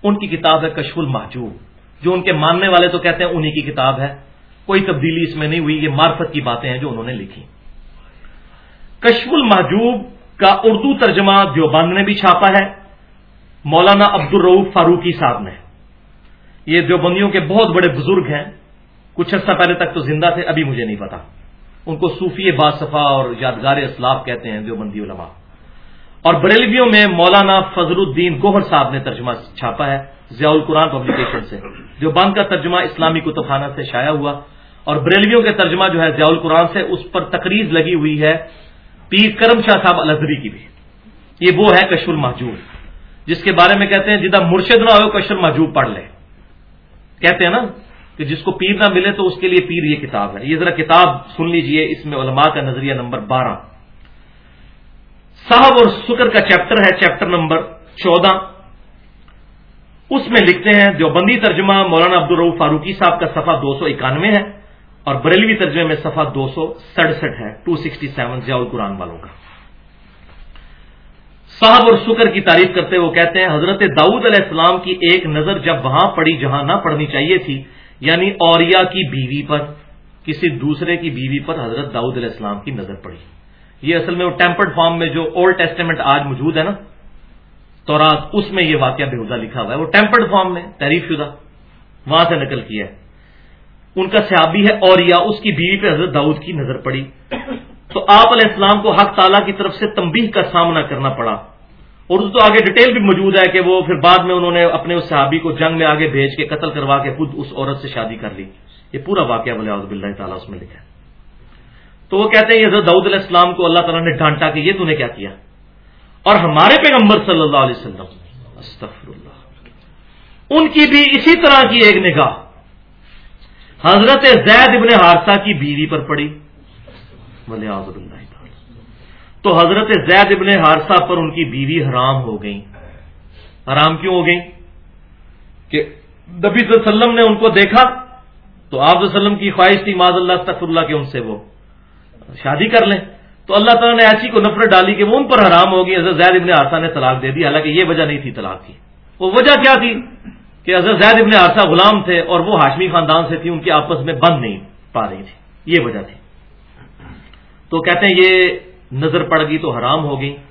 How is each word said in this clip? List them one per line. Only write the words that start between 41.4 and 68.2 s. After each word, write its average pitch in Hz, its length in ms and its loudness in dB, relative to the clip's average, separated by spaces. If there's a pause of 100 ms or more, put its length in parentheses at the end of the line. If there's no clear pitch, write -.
وہ 214 80 4 (100)
ہے 185 200 2
کشف - 140 -4
المحجوب، 123 460 -6 (720)
جس 170 160 -6
کے - 80 2
بارے 180 280 6
میں 196 80 2
کہتے 196 240 0
ہیں 208 60 2
جدہ 190 260 2
مرشد 185 340 2
نہ 226 160 6 (100)
ہو 208 60 2
کشف 202 220 -2
المحجوب 160 420 0
پڑھ 131 160 0
لے۔ 92 120 -10 (1160)
کہتے 180 240 2
ہیں 175 80 2
نا 240 120 0 (540)
کہ 156 80 -8
جس 151 180 -8
کو 190 80 -2
پیر 190 240 -2
نہ 196 180 0
ملے 185 180 0
تو 196 160 -2
اس - 140 -4
کے 185 60 -2
لیے 180 200 2
پیر 170 160 -4
یہ 151 120 -2
کتاب 101 420 -8
ہے۔ 113 80 -12
یہ 156 120 -4
ذرا 175 120 -2
کتاب 170 380 2 (280)
سن 165 140 -4
لیجئے، 156 360 0
اس - 200 -8
میں 147 120 -8
علماء 135 360 0
کا 147 80 -6
نظریہ 131 320 -6
نمبر 123 260 -8
بارہ، 120 360 -4 (1900)
سحب 262 240 8
اور 240 140 6 (200)
سکر 233 220 0
کا 214 120 2
چیپٹر 190 380 0
ہے، 190 200 4
چیپٹر 190 260 0
نمبر 160 360 -2 (340)
چودہ۔ 180 380 2 (1800)
اس 269 180 -4
میں 220 140 2
لکھتے 185 280 0
ہیں، 202 240 4
دیوبندی 170 460 0
ترجمہ 196 480 2
مولانا 175 300 2
عبد 160 140 0
الرؤوف 170 260 0
فاروقی 156 360 -2
صاحب 175 260 0
کا 165 80 -4
صفحہ 160 280 -2
دو 139 240 -4
سو 165 60 -6
اکانوے 135 420 -4
ہے، - 360 -2 (400)
اور 139 120 -4
بریلوی 190 400 2
ترجمے 165 280 -2
میں 156 120 -2
صفحہ 156 280 -4 (120)
دو 135 200 -4
سو 160 180 -6 (220)
سڑسٹھ 156 460 -4
ہے، 107 80 -10 (160)
ٹو 175 100 -2
سکسٹی 147 320 -10
سیون 127 340 -8